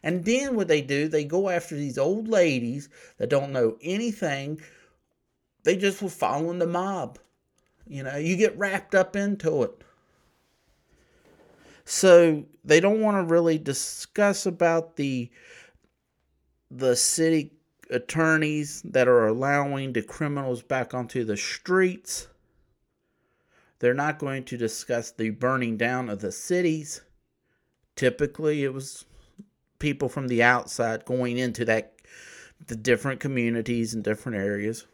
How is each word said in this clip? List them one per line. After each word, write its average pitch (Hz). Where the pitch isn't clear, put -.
And 170
then 262
what 196
they 151
do, 143
they 151
go 185
after 170
these 139
old 196
ladies 143
that 110
don't 139
know 117
anything. 160
They 175
just 196
were 190
following 156
the 175
mob. 175
You 135
know, 135
you 165
get 202
wrapped 196
up 190
into 196
it. -
So 170
they 151
don't 208
wanna 202
really 165
discuss -
about 165
the, 131
the 127
city 160
attorneys 151
that 127
are 120
allowing 135
the 117
criminals 139
back 131
onto 123
the 107
streets. -
They're 123
not 147
going 135
to 123
discuss 117
the 110
burning 123
down 120
of 104
the 101
cities. 160
Typically, 147
it 131
was 135
people 143
from 135
the 117
outside 117
going 123
into 123
that, 110
the 117
different 123
communities 117
and 107
different 107
areas. 101